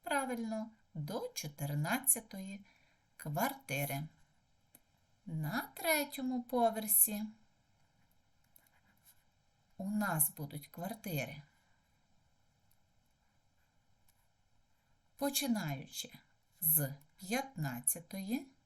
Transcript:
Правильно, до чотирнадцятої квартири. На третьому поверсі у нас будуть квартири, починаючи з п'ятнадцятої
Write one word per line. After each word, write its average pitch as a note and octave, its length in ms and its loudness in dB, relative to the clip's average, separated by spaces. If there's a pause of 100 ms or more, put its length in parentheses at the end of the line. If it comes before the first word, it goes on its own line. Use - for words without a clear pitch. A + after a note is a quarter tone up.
Правильно, A#3 680 0 (240)
до F#3 400 -4
чотирнадцятої F#3+ 1300 -2 (500)
квартири. D3 920 -2 (1160)
На D#3+ 340 0 (140)
третьому C#4 680 2
поверсі A3 840 4 (2500)
у F#3+ 140 -2
нас G3 400 4
будуть D3 360 -8
квартири, F3 760 -4 (3750)
починаючи A#3 1000 0 (420)
з D3+ 340 4 (220)
п'ятнадцятої F#3+ 1300 -2 (180)